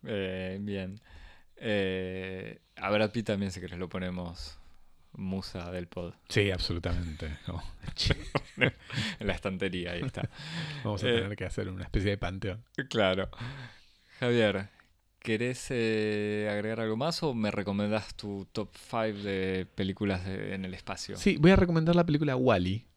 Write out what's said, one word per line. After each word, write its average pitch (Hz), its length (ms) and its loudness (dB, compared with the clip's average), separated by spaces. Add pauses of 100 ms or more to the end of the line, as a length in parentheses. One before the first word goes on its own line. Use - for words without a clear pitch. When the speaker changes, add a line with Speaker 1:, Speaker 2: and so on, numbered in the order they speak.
Speaker 1:
Eh, 95 540 -4
bien. 101 400 -6 (540)
Eh, 95 1040 -2 (160)
a 98 160 0
Brad 104 200 4
Pitt 113 140 -2
también, 101 260 0
si 92 80 -8
querés, 90 200 -8
lo 92 100 -4
ponemos 90 720 -6 (540)
musa 92 580 -6
del 90 160 -6
pod. 87 260 -8 (160)
Speaker 2:
Sí, 101 220 2
absolutamente. 85 920 -2
<laughs> - 60 -10
Oh. 85 160 -6 (960)
Speaker 1:
<laughs> 131 60 4 (560)
En 107 80 -6
la 95 60 0
estantería, 90 600 -4
ahí 87 100 -6
está. - 260 -6 (540)
Speaker 2:
Vamos 104 200 -2
a 131 60 2
Speaker 1:
Eh, 117 120 4
Speaker 2:
tener 101 140 -4
que 95 100 -6
hacer 95 240 -4
una 92 160 -8
especie 101 260 0
de 101 80 0
panteón. 95 440 -4 (240)
Speaker 1:
Claro. 95 420 4 (920)
Javier, 107 500 4 (500)
¿querés, 120 520 -2
eh, 107 800 0
agregar 107 300 -2
algo 110 160 0
más 160 260 0
o 147 100 2
me 110 160 2
recomendás 104 680 0
tu 98 360 -8
top 107 240 -4
five 110 380 -2 (100)
de 95 420 -2
películas 95 580 -2
de, 98 300 -6
en 95 120 -6
el 92 100 -8
espacio? 101 420 -10
Speaker 2:
Sí, 185 200 4
voy 160 140 10
a 196 40 12
recomendar 170 400 6
la 175 100 8
película 147 300 2
Wall-E. 107 500 4 (120)